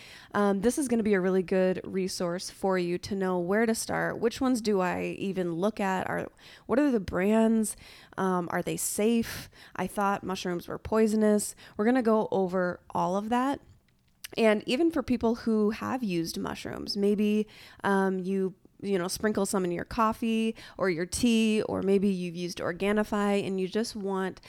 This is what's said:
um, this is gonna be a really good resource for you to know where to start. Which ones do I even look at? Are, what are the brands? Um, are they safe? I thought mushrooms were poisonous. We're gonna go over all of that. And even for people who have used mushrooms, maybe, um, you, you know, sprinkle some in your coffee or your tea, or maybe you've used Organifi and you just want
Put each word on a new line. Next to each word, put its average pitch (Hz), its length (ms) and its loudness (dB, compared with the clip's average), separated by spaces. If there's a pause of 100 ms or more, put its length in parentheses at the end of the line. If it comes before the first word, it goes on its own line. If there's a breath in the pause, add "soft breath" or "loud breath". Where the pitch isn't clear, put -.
(340 loud breath)
um, 202 260 4
this 240 180 2
is 294 80 0
gonna 233 160 2
be 208 120 4
a 190 60 4
really 185 220 2
good 185 400 2
resource 185 680 -4
for 190 300 0
you 175 200 -2
to - 180 -6
know 185 240 0
where 202 260 2
to 220 80 2
start. 165 460 -4
Which - 200 -2
ones 254 200 2
do 208 200 2
I 180 380 -2
even 180 360 -2
look 190 260 -2
at? 190 280 -2
Are, 170 200 -6 (380 loud breath)
what 233 120 2
are 285 140 4
the 226 80 2
brands? 220 760 2 (400 loud breath)
Um, 185 360 0
are 175 100 -2
they 165 140 -4
safe? - 760 -2 (240 loud breath)
I 185 140 -4
thought 202 340 -2
mushrooms 180 460 -4
were - 100 -8
poisonous. 214 800 2 (200 loud breath)
We're 214 100 0
gonna 254 160 4
go 220 280 2
over 180 480 0 (120)
all 175 260 0
of 208 140 -4
that. 254 280 0 (800)
And 214 300 4
even 320 240 2
for 302 120 -2
people 233 340 0
who 214 340 2
have 220 320 -4
used 170 360 -2
mushrooms, - 580 -8
maybe, 208 500 2 (360 loud breath)
um, 190 360 2
you, 190 360 -2 (260)
you 196 180 0
know, 175 100 -2
sprinkle 214 380 0
some 190 180 0
in 175 80 -2
your 170 140 -6
coffee 226 680 0 (220 loud breath)
or 190 140 0
your 170 160 -2
tea, 220 560 2
or 190 200 -2
maybe 196 260 4
you've 180 280 -2
used 175 220 -6
Organifi 202 840 0
and 190 140 -2
you 185 80 -2
just 214 300 -4
want 190 520 -4